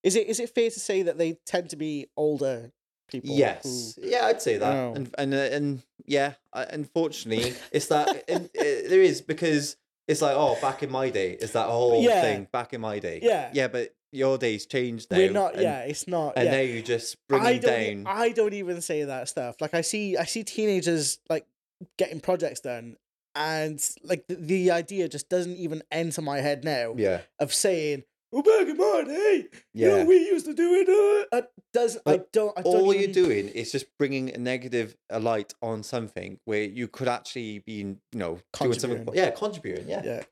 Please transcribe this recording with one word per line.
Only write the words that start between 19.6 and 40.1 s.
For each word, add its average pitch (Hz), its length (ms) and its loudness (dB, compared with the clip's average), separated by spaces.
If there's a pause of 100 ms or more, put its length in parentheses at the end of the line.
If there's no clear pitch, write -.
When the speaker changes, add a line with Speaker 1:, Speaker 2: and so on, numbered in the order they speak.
Speaker 1:
Like, 151 140 -4
I 165 60 2
see, 196 360 -4
I 170 60 -2
see 214 200 -6
teenagers, 170 760 0 (100)
like, 160 160 -2 (540)
getting 165 220 -2
projects 165 400 -2
done, 117 340 -10 (400)
and, 156 440 -2 (240)
like, - 240 -4
the, - 80 -8
the 180 360 2
idea 170 380 -2
just 143 200 -10
doesn't 180 280 -2
even 160 340 -6
enter 165 320 -4
my 143 160 -4
head 139 240 -2
now 123 340 -2
Speaker 2:
Yeah. 95 240 2 (180)
Speaker 1:
of 147 140 0
saying, 151 500 0 (280)
"Well, 269 100 0
back 415 260 6
in 302 100 -4
my 392 280 2
day, 359 400 2 (300)
you 226 120 4
know, 392 100 8
Speaker 2:
Yeah. 359 80 4
Speaker 1:
we 370 100 10 (120)
used 339 200 0
to 302 80 -6
do 349 180 4
it," 370 160 4 (420)
uh, 233 60 2
it 247 140 -4 (200)
does, 233 260 0
I - 40 -14 (160)
Speaker 2:
But 180 140 -8
Speaker 1:
don't, 214 260 0
I 180 60 -8
don't 180 120 4
Speaker 2:
all 190 200 6
Speaker 1:
even 196 180 0
Speaker 2:
you're 180 120 6
doing 104 240 0
is 113 220 -8
just 135 280 -6
bringing 135 340 -2
a 120 60 -10
negative, 123 580 -4 (160)
uh, 113 60 -2
light 110 420 -2
on 113 220 -6
something 98 600 -8
where 107 180 0
you 110 240 -6
could 131 200 -6
actually 113 520 -6
be, 110 140 -14
you 101 240 -8 (160)
know, 90 260 -6 (200)
doing 127 140 2
something. 117 320 -4
Speaker 1:
Contributing. - 80 -6
Speaker 2:
Yeah, 180 160 2
contributing. 151 580 -8
Yeah. 196 160 -6
Speaker 1:
Yeah. 117 280 -8